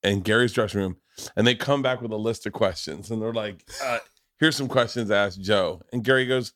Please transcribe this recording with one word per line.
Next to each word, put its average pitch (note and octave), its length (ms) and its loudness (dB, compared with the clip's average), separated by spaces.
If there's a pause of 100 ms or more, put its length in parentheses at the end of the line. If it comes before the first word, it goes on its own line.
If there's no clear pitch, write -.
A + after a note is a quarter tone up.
and G2 200 2
Gary's A2+ 300 2
dressing G#2 300 0
room, F2+ 140 -4 (380)
and A2 120 4
they B2 80 4
come C#3 260 -2
back B2+ 220 -2
with A2 100 -8
a G#2+ 40 -4
list A2 300 -4
of G#2 60 -6
questions, F#2+ 580 -4
and A2 120 -4
they're A2+ 100 -4
like, G#2 320 -8 (180)
uh, A#2+ 160 -2 (400)
"Here's D#3 180 4
some C3+ 120 -4
questions A#2+ 400 0
to G2+ 80 4
ask G2 240 0
Joe." F#2 400 2 (120)
And A#2 120 -4
Gary C3 220 4
goes B2+ 300 -2